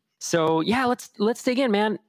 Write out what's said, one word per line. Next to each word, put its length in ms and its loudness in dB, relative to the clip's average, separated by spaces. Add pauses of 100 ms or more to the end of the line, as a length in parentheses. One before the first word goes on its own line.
(180)
So, 420 0
yeah, 260 0
let's, 320 -4
let's 240 -2
dig 160 0
in, 120 2
man. 280 0 (100)